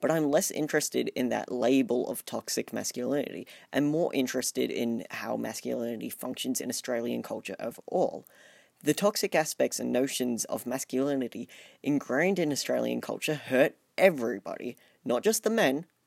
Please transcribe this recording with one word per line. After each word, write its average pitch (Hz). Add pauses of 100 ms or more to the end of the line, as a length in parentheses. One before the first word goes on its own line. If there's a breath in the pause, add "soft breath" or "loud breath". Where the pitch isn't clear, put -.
but 131
I'm 160
less 156
interested -
in 127
that 113
label 123
of -
toxic -
masculinity 123 (260 loud breath)
and 143
more 156
interested 127
in 117
how 113
masculinity 117
functions 127
in -
Australian 120
culture 107
overall. - (560 loud breath)
The 151
toxic 202
aspects 143
and 120
notions 123
of -
masculinity 131 (320 loud breath)
ingrained 147
in 151
Australian 120
culture 147
hurt 135 (200)
everybody, 120 (280 soft breath)
not 117
just 220
the 214
men, 170 (220)